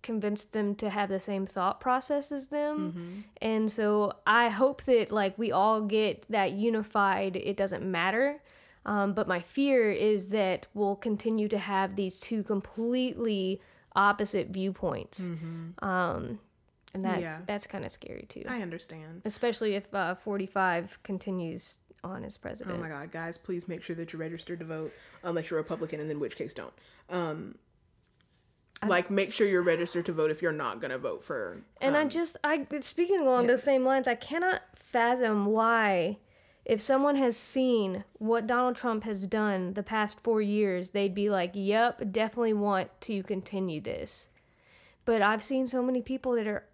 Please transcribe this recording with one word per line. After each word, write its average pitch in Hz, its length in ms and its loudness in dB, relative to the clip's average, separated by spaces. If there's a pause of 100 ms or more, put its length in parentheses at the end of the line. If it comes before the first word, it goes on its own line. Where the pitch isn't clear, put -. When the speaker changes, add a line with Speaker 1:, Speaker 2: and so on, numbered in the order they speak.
Speaker 1:
convinced 208 520 -4
them 202 240 0
to 208 140 -4
have 202 180 0
the 190 100 -2
same 196 260 -2
thought 190 360 -2
process 269 500 0
as 269 160 -6
them. 294 460 -2
Speaker 2:
Mm-hmm. 175 280 -10 (220)
Speaker 1:
And 220 280 2
so 208 420 2 (140)
I 233 220 6
hope 262 360 2
that, 233 260 4
like, 196 260 0
we 220 140 -2
all 214 320 4
get 214 480 0
that 202 220 2
unified, 202 840 2
it 196 220 -2
doesn't 196 280 -2
matter. 196 560 2 (460)
Um, 202 260 2
but 208 140 0
my 180 140 0
fear 262 500 4
is 202 380 2
that 196 440 0
we'll 202 220 0
continue 214 540 0
to 208 100 0
have 196 380 0
these 190 240 -4
two 214 240 -4
completely 220 1160 -2 (360)
opposite 202 540 2
viewpoints. 190 720 -4
Speaker 2:
Mm-hmm. 165 600 -8
Speaker 1:
Um, 185 540 -2 (560)
and 190 100 -6
that, 185 160 0
Speaker 2:
Yeah. 160 280 -8
Speaker 1:
that's 208 180 -6
kinda - 240 -10
scary - 380 -14
too. - 200 -14
Speaker 2:
I 247 140 -6
understand. 165 600 -12
Speaker 1:
Especially 220 500 0
if, 196 180 -6
uh, 185 220 0
forty-five 190 880 -2
continues 185 760 -6 (260)
on - 200 -10
as - 120 -10
president. - 400 -10
Speaker 2:
Oh - 40 -6
my 160 80 -6
God, 151 220 -10
guys, 165 260 -8
please 175 300 -8
make 175 160 -8
sure 165 140 -8
that 165 160 -8
you're 165 80 -10
registered 165 400 -8
to 165 40 -10
vote, 160 280 -8 (320)
unless 170 260 -2
you're 160 80 0
Republican, 160 400 -4
and 151 100 -6
in 147 120 -4
which 139 160 -4
case - 180 -8
don't. 76 180 -12 (380)
Um, 170 480 -4 (1200)
Speaker 1:
I'm 214 80 -2
Speaker 2:
like, 180 220 2
make 202 220 2
sure 220 120 4
you're 190 200 4
registered 170 420 0
to 180 60 -4
vote 156 180 2
if 156 100 -4
you're 170 120 0
not 123 280 -4
gonna 127 180 -6
vote 117 260 -6
for, 101 380 -6 (180)
Speaker 1:
And 277 160 2
I 302 60 4
Speaker 2:
um, 302 60 0
Speaker 1:
just, 330 360 -4
I, 294 200 0 (140)
speaking 349 400 2
along 254 240 4
Speaker 2:
yeah. 240 60 4
Speaker 1:
those 254 160 4
same 262 200 4
lines, 262 220 4
I 240 80 2
cannot 339 480 -2 (140)
fathom 233 720 2
why, 214 720 4 (460)
if 220 160 2
someone 277 360 4
has 247 200 4
seen 220 680 2 (160)
what 220 260 2
Donald 247 300 2
Trump 220 260 -2
has 202 240 -4
done 190 480 0
the 202 80 -4
past 214 380 -2
four 220 200 2
years, 202 500 2
they'd 196 220 0
be 202 160 2
like, 180 260 2
"Yep, 208 580 2
definitely 220 400 0
want 202 380 2 (100)
to 196 240 -4
continue 185 560 -4
this." - 480 -8 (760)
But 226 180 4
I've 208 200 4
seen 262 240 0
so 247 160 0
many 254 180 2
people 262 360 -4
that 214 100 0
are 208 280 -4